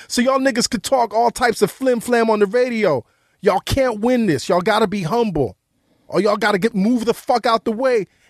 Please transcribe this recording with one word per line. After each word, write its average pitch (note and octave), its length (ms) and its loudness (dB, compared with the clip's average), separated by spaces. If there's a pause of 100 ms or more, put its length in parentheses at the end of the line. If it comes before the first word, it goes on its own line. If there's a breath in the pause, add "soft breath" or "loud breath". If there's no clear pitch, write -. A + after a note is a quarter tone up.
so - 140 -2
y'all C4 180 2
niggas B3+ 300 0
could G#3+ 140 -6
talk A#3 300 0
all A#3 160 2
types A#3+ 320 0
of G3+ 80 2
flim B3 300 -2
flam A#3 300 0
on G#3+ 100 2
the G#3 80 4
radio. G#3+ 580 0 (360)
Y'all F#3+ 180 2
can't B3+ 400 -2
win A#3+ 260 2
this. D3+ 240 -2
Y'all F3+ 120 2
gotta G#3+ 260 0
be G3 160 -6
humble, E3 540 -2 (500)
or F3+ 140 -2
y'all G#3 160 2
gotta G#3 200 0
get, G3 160 0
move G#3+ 320 0
the A3 80 0
fuck - 320 -2
out A3+ 200 0
the A#3 60 -2
way. A#3 340 0 (240 soft breath)